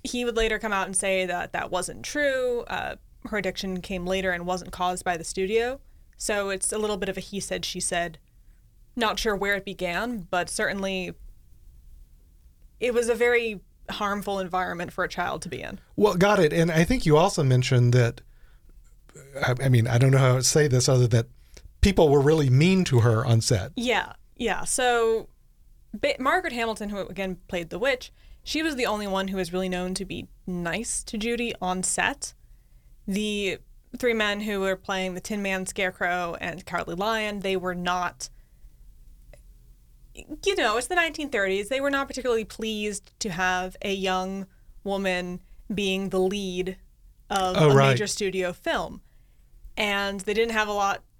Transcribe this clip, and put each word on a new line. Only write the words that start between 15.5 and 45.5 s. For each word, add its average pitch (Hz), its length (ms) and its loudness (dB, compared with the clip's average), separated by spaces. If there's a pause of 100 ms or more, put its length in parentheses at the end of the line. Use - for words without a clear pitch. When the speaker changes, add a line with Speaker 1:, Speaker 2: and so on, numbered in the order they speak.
Speaker 1:
in. - 160 -10 (160)
Speaker 2:
Well, 202 220 4
got 196 240 6
it. 151 120 6
And 165 200 4
I 160 120 6
think - 220 0
you 151 100 8
also 170 280 4
mentioned 123 500 4
that, 120 260 4 (1300)
I, 123 80 2 (100)
I 135 40 4
mean, 117 180 6
I 120 120 4
don't 131 120 6
know 135 80 8
how 131 180 6
to 131 60 0
say 151 240 6
this 127 220 4
other 127 180 6
than 117 200 4 (540)
people 185 280 8
were 143 120 8
really 147 300 6
mean 175 340 6
to 123 160 4
her 113 240 4
on 117 160 4
set. 107 360 0
Speaker 1:
Yeah, 233 360 -2 (240)
yeah. 196 280 -2
So 233 640 0 (680)
ba-, 285 240 -2
Margaret 320 340 0
Hamilton, 226 380 -4
who 202 160 -8
again 185 320 -6 (100)
played 170 220 -6
the 202 80 -6
witch, 254 340 -2 (300)
she 302 200 -4
was 320 140 -2
the 240 100 -2
only 208 200 -2
one 190 220 -2
who 190 80 -4
was 180 160 -4
really 185 160 -2
known 180 260 -4
to 190 100 -8
be 185 240 -10 (180)
nice 180 580 -4
to - 140 -10
Judy 233 440 -4
on 185 200 -2
set. - 520 -2 (720)
The 202 520 -2 (380)
three 240 180 0
men 208 260 0
who 208 200 -4
were 190 160 0
playing 185 380 -4
the 180 60 -8
Tin 208 220 -6
Man, 190 220 -2
Scarecrow, 180 760 -2
and 170 260 -8
Cowardly 175 300 -6
Lion, 208 440 -2
they 190 160 -2
were 180 180 -4
not, 180 540 -4 (1900)
you 311 420 -4
know, 226 200 2
it's 254 100 -4
the 370 80 -6
nineteen 320 340 -2
thirties. 202 400 -2
They 269 120 -2
were 277 100 0
not 277 180 -2
particularly 240 360 -2
pleased 208 760 -6
to 214 100 -4
have 185 520 -2
a 202 100 -2
young 190 540 -4 (360)
woman 185 580 -2 (320)